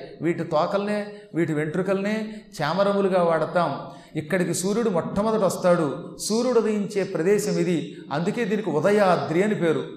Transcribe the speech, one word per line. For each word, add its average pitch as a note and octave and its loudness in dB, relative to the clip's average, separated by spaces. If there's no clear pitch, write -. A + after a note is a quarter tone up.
వీటి D#3+ 0
తోకల్నే, G3+ -2
వీటి D#3+ 0
వెంట్రుకల్నే G3 -2
చామరములుగా F#3+ 2
వాడతాం. E3+ 0
ఇక్కడికి E3+ 0
సూర్యుడు G#3 0
మొట్టమొదట G3+ 0
వస్తాడు, E3+ 0
సూర్యుడు A#3 2
ఉదయించే G3+ 0
ప్రదేశం F#3 0
ఇది, E3+ 0
అందుకే G3+ -2
దీనికి G3 -2
ఉదయాద్రి E3+ 4
అని G#3 2
పేరు." D3+ 0